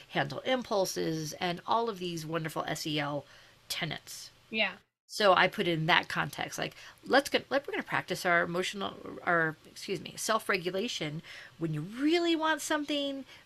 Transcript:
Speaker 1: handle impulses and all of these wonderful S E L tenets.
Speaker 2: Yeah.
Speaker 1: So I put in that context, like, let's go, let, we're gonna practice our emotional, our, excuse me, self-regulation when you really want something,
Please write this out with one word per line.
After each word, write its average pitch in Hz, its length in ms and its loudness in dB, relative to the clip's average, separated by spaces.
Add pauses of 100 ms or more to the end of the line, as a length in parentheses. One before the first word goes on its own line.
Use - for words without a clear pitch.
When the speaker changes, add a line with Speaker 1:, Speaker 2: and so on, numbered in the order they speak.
Speaker 1:
handle 147 360 -2
impulses 180 880 0
and 180 340 -4
all 233 220 2
of 190 100 -6
these 170 260 -4
wonderful 160 420 -2
S 160 200 -4
E 151 120 0
L 143 260 -2 (420)
tenets. - 600 -6 (200)
Speaker 2:
Yeah. 214 220 0 (360)
Speaker 1:
So 202 260 6
I 185 160 6
put 185 180 0
in 160 200 2
that 175 200 6
context, - 500 -4
like, 165 160 -4 (320)
let's 277 240 4
go, 240 100 2 (100)
let, 277 180 0
we're - 60 -8
gonna 311 100 -2
practice - 420 -2
our 175 180 4
emotional, 185 500 -2 (320)
our, 165 320 4 (120)
excuse - 300 -6
me, 160 160 -14
self-regulation 185 1080 0 (380)
when 160 140 0
you 147 80 -2
really 302 520 2
want 311 280 2
something, 285 640 -2 (200)